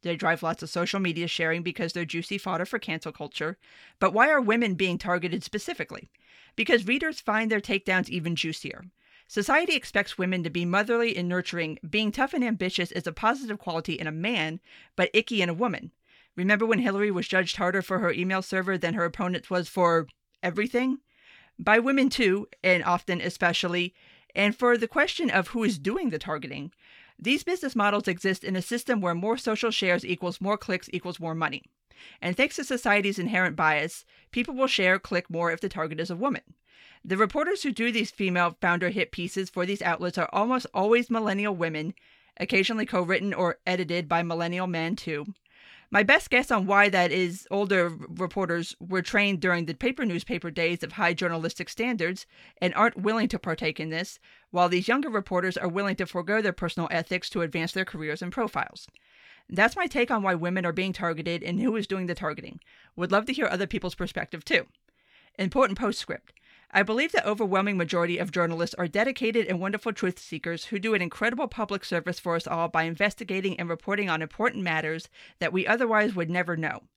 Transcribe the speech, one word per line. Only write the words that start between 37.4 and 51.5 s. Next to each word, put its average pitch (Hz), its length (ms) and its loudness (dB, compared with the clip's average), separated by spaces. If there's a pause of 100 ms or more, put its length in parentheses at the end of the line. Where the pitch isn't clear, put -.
who 277 100 0
do 233 180 0
these 220 200 -2
female 175 500 0
founder 175 300 2
hit 185 200 -2
pieces 180 380 -6
for 180 160 -2
these 196 160 -2
outlets 175 380 -2
are 175 160 0
almost 247 400 0
always 220 340 4
millennial 208 480 0
women, 160 380 -2 (440)
occasionally 214 460 2
co-written 185 480 0
or 175 240 0 (100)
edited 175 400 -2
by 170 160 0
millennial 170 440 -2
men 165 300 -2
too. 147 280 -6 (640)
My 202 140 4
best 269 280 4
guess 247 200 2
on 202 160 2
why 202 220 6
that 180 240 4
is 180 360 -2
older 196 360 2
r-, 165 240 -6
reporters 170 720 -4
were 185 220 -2
trained 202 360 2
during 175 280 2
the 156 80 -4
paper 262 300 -2
newspaper 175 460 -4
days 170 320 -2
of - 80 -8
high 175 240 0
journalistic 165 540 -4